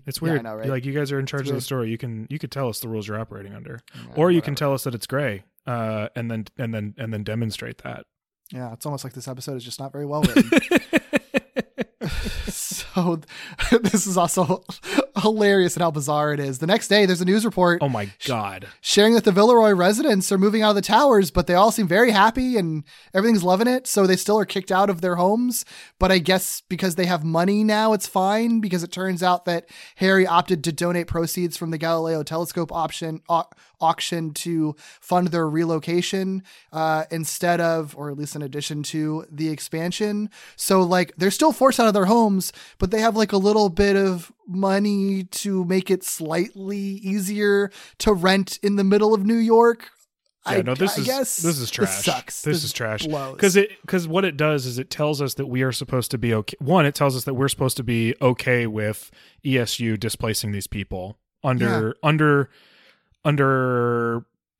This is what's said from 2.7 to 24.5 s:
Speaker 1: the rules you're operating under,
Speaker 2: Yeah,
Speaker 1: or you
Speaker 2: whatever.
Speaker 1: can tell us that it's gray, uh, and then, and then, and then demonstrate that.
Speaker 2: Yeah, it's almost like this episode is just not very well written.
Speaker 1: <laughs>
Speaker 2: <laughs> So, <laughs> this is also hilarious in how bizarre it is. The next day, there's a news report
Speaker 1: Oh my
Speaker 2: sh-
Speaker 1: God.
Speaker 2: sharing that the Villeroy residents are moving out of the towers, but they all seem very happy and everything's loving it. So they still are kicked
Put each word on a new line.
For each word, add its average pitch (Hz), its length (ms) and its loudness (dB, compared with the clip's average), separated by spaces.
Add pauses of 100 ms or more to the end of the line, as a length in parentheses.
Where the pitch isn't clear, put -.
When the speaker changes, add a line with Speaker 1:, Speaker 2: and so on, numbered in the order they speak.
Speaker 1:
the 120 100 -10
rules 107 200 -6
you're 107 100 -6
operating 101 340 -12
under, 113 280 -12 (160)
Speaker 2:
Yeah, 120 40 -16 (140)
Speaker 1:
or 165 160 4
you 175 60 4
Speaker 2:
whatever. 160 80 2
Speaker 1:
can 147 100 -4
tell 139 200 0
us 131 100 -6
that 123 100 -4
it's 110 140 -10
gray, 131 340 -4 (240)
uh, 110 480 -4
and 120 160 -8
then, 110 140 -6 (120)
and 117 160 -6
then, 104 260 -6
and 113 140 -8
then 107 120 -6
demonstrate 113 540 -6
that. - 260 -14 (480)
Speaker 2:
Yeah, 123 220 -12
it's 113 100 -18
almost 143 200 -8
like 127 100 -14
this 120 120 -14
episode 131 300 -10
is 120 80 -12
just 123 160 -14
not 135 100 -12
very 143 140 -10
well 147 180 -4
written. 226 280 2
Speaker 1:
<laughs> 320 100 4 (1400)
Speaker 2:
<laughs> 175 100 -6 (380)
So, - 720 -4 (280)
<laughs> - 340 0
this 208 240 0
is 185 100 -4
also 175 460 0 (540)
hilarious 202 600 2
in 180 60 -2
how 170 80 2
bizarre 147 420 -2
it 143 60 -4
is. 139 220 -4
The 160 60 -2
next 208 220 0
day, 208 180 6
there's 180 140 0
a 185 40 -2
news 202 200 2
report 180 380 2
Speaker 1:
Oh 143 60 0
my 110 180 -4 (120)
Speaker 2:
sh- - 100 -8
Speaker 1:
God. 98 380 -6 (140)
Speaker 2:
sharing 214 340 4
that 220 100 4
the 208 80 6
Villeroy 220 400 6
residents 202 580 2
are 202 80 2
moving 208 240 2
out 214 80 4
of 208 60 2
the 202 60 0
towers, 220 500 4
but 180 160 0
they 180 60 2
all 202 180 6
seem 208 160 -2
very 214 240 4
happy 233 440 2
and 160 280 -2 (280)
everything's 208 300 4
loving 185 240 2
it. 254 220 0
So 196 180 4
they 185 100 4
still 208 220 0
are 208 60 2
kicked - 260 -6